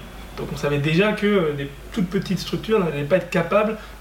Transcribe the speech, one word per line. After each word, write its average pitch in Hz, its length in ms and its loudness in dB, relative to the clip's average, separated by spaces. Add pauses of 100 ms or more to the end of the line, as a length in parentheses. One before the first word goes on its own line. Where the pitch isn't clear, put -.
(380)
Donc 127 160 -6
on - 40 -8
savait 143 200 0
déjà 160 340 4
que, 202 140 0
euh, 185 320 4
des 139 100 -6 (240)
toutes 196 180 -2
petites 185 300 0
structures 214 400 0
n'allaient 147 240 0
pas 180 140 4
être - 120 0
capables 208 460 2 (260)